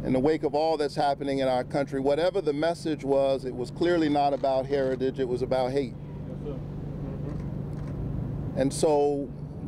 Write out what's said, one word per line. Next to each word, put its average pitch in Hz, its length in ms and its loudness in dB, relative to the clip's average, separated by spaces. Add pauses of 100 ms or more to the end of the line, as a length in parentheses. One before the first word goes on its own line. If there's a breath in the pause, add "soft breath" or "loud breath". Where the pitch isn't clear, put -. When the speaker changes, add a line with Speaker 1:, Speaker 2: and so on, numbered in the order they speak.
Speaker 1:
in 127 100 2
the 127 60 4
wake 151 240 4
of 139 120 0
all 160 220 2
that's 147 180 0
happening 143 440 0
in 131 80 2
our 127 160 2
country, 139 360 -2
whatever 160 420 2
the 151 120 0
message 156 500 -2
was, 135 420 2
it 127 80 -4
was 123 180 -6
clearly 170 380 2
not 143 240 4
about 131 320 2
heritage, 135 540 0
it 127 80 0
was 123 140 0
about 127 300 2
hate. 139 220 0 (360)
Speaker 2:
Yes, 147 140 -8
sir. 147 100 -6
Mm-hmm. - 2000 -6
Speaker 1:
And 135 140 2
so, 147 560 4 (380)